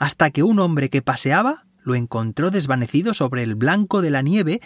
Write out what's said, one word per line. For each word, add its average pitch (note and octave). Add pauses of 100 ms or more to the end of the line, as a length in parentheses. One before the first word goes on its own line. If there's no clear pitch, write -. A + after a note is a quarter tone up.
hasta D3
que C#3+
un G#3+
hombre D3+
que C3+
paseaba F#3 (200)
lo B2+
encontró A#2
desvanecido C#3+
sobre B2+
el A2
blanco F#3
de E3+
la C#3
nieve F3+